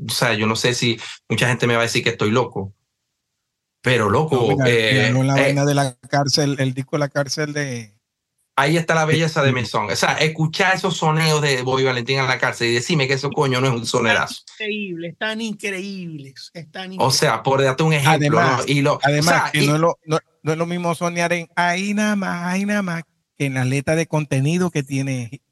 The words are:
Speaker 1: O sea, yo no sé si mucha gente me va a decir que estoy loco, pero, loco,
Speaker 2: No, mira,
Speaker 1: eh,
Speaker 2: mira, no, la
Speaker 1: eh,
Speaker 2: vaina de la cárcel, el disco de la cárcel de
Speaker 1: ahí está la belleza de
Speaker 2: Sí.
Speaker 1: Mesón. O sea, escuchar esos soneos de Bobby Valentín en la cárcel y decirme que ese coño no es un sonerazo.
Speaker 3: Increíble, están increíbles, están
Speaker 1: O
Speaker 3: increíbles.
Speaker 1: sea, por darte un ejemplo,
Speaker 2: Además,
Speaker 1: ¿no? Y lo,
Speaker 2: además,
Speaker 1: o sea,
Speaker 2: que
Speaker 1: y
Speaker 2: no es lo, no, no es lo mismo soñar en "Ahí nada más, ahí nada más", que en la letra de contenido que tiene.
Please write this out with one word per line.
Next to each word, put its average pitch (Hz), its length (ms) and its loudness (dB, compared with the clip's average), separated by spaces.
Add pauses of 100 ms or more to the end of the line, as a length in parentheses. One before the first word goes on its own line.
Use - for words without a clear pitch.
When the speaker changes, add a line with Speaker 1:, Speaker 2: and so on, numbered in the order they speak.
Speaker 1:
O 113 60 -4
sea, 117 220 0
yo 107 100 0
no 110 100 0
sé 120 200 0
si 117 240 0 (280)
mucha 120 200 0
gente 120 180 0
me 120 80 2
va 117 60 2
a 117 60 2
decir 117 180 -2
que - 80 0
estoy 107 180 -2
loco, 107 440 -2 (1080)
pero, 117 280 2
loco, 143 260 2
Speaker 2:
No, 120 120 4 (100)
mira, 127 120 2
Speaker 1:
eh, 110 240 4
Speaker 2:
mira, 107 180 4
no, 131 120 2
la 139 160 2
Speaker 1:
eh, - 20 6
Speaker 2:
vaina 139 240 2
de 143 80 2
la 139 220 0 (140)
cárcel, 143 500 2
el 131 140 0
disco 131 220 -6
de 147 40 0
la 143 100 -2
cárcel 147 440 -4
de 123 420 -8 (600)
Speaker 1:
ahí 151 220 2
está 165 160 0
la 160 120 2
belleza 160 360 2
de 139 80 4
Speaker 2:
Sí. 123 60 2
Speaker 1:
Mesón. 110 360 -2
O 113 40 -2
sea, 151 240 0
escuchar 160 560 0
esos 180 220 -2
soneos 156 440 2
de 135 220 0
Bobby 135 200 0
Valentín 127 360 0
en 131 80 0
la 127 100 0
cárcel 120 320 -2
y 117 60 2
decirme 135 320 0
que 139 80 0
ese 135 160 -4
coño 131 280 0
no 135 80 2
es 127 60 2
un 113 140 -4
sonerazo. 113 540 0 (120)
Speaker 3:
Increíble, 202 540 -8
están 220 340 -6
increíbles, 190 1120 -10
están 185 360 -14
Speaker 1:
O 190 40 -14
Speaker 3:
increíbles. 135 240 0
Speaker 1:
sea, 117 240 0
por 135 220 2
darte 131 180 0
un 160 120 2
ejemplo, 147 180 2 (280)
Speaker 2:
Además, 151 200 2
Speaker 1:
¿no? - 40 -4 (100)
Y 143 80 2
lo, 143 200 2
Speaker 2:
además, 147 340 2
Speaker 1:
o 147 80 2
sea, 143 80 -4
Speaker 2:
que 147 120 2
Speaker 1:
y 139 40 4
Speaker 2:
no 147 80 4
es 156 60 2
lo, 165 240 0
no, 156 140 0 (240)
no 147 80 -2
es 160 80 0
lo 170 80 0
mismo 175 260 -2
soñar 175 400 -2
en 170 220 -6
"Ahí 180 400 0
nada 214 200 0
más, 180 380 -4
ahí 196 120 0
nada 208 180 -2
más", 165 200 -6 (320)
que 143 120 -2
en 131 80 -4
la 131 100 0
letra 139 300 0
de 160 100 0
contenido 151 640 0
que 147 140 -2
tiene. 135 580 -6 (100)